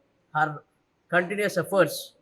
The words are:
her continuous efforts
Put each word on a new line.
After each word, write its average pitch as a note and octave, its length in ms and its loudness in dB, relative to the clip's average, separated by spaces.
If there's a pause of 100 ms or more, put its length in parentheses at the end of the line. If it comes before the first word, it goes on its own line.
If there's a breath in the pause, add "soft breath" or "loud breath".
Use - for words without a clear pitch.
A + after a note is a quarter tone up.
(340)
her D#3 160 2 (640)
continuous F#3 480 0
efforts F3 340 2 (240)